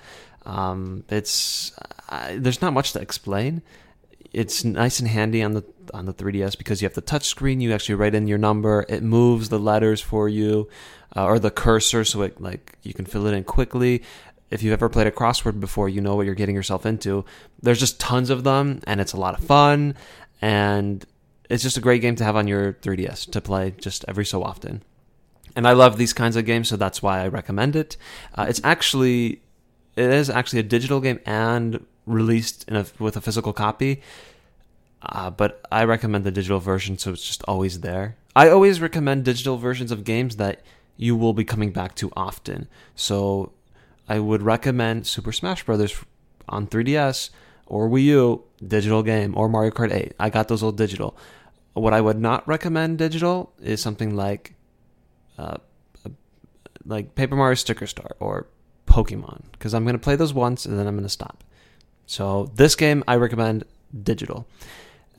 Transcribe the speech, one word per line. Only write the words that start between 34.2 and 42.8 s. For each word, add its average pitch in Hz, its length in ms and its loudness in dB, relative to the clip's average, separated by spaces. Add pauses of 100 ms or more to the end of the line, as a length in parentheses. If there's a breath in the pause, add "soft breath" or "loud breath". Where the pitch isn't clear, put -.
uh, 92 260 -8
but 98 320 -2 (100)
I 110 140 2
recommend 110 400 0
the 98 60 0
digital 95 280 -2
version, 95 380 -2
so 95 160 -6
it's - 140 -10
just - 200 -8
always 92 340 -2
there. 92 360 -6 (180)
I 147 140 10
always 190 320 8
recommend 139 460 0
digital 123 320 0
versions 123 340 -4
of 104 120 -6
games 113 320 -2
that 101 260 -4 (340 soft breath)
you 117 200 0
will 113 180 2
be 110 100 0
coming 107 260 -2
back 92 260 -8
to - 200 -6
often. - 500 -8 (280 soft breath)